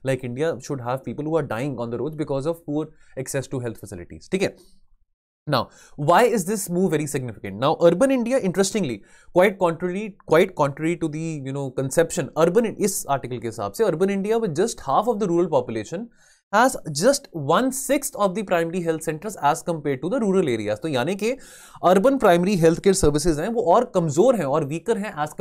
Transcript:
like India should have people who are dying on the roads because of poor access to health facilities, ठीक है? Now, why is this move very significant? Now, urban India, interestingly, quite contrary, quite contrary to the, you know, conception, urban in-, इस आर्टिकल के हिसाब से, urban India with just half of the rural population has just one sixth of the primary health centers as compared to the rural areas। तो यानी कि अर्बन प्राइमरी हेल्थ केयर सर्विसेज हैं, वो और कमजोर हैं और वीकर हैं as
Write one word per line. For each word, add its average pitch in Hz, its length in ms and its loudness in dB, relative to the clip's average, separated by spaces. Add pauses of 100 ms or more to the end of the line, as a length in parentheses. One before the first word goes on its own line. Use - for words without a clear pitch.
like 131 180 -2
India 139 260 -4 (160)
should 120 200 -8
have 131 200 -4
people 147 240 -6
who 165 100 2
are 127 140 -6
dying 127 300 -6
on 117 100 -6
the 120 80 -6
roads 156 220 -6
because 139 280 -4
of - 160 -12
poor 147 160 -4 (340)
access 135 360 -6
to 123 100 -6
health 113 200 -8
facilities, 85 460 -14
ठीक 190 100 0
है? - 140 -2 (920)
Now, 135 120 0 (400)
why 160 180 4 (160)
is 202 140 0
this 208 220 -4
move 175 220 0
very 156 200 0
significant? 113 500 -8
Now, 143 80 2 (160)
urban 185 260 4
India, 247 360 0
interestingly, 185 500 -2 (400)
quite 190 240 4
contrary, 180 420 -2 (280)
quite 160 280 4
contrary 156 440 -2
to 160 100 -4
the, 160 100 -6 (220)
you 135 100 -6
know, 143 80 -4 (160)
conception, 165 500 0 (140)
urban 180 240 4
in-, - 120 -6
इस 202 300 -2
आर्टिकल 127 300 -4
के 117 80 -8
हिसाब 104 240 -6
से, 226 140 -2
urban 190 320 0
India 208 240 -2
with 190 180 -4
just 226 300 -2
half 196 220 2
of 214 120 -2
the 170 80 -2
rural 170 240 2
population 120 500 -4 (480)
has 254 240 4 (220)
just 269 280 2 (260)
one 254 260 2
sixth - 460 -2
of 185 120 -2
the 214 140 -4
primary 170 380 -2
health 160 200 -4
centers 156 300 -8 (120)
as 156 200 -4
compared 143 340 -4
to 190 80 -2
the 269 140 0
rural 185 280 2
areas। 104 260 -4
तो 165 60 -6
यानी 147 280 -2
कि 208 160 -2 (540)
अर्बन 202 320 6
प्राइमरी 185 380 6
हेल्थ 165 240 4
केयर 190 160 4
सर्विसेज 147 440 2
हैं, 190 100 -2
वो 226 140 -2 (120)
और 247 200 2
कमजोर 175 400 4
हैं 165 100 0
और 143 200 0
वीकर 165 320 -2
हैं 202 180 -6 (100)
as 151 160 -14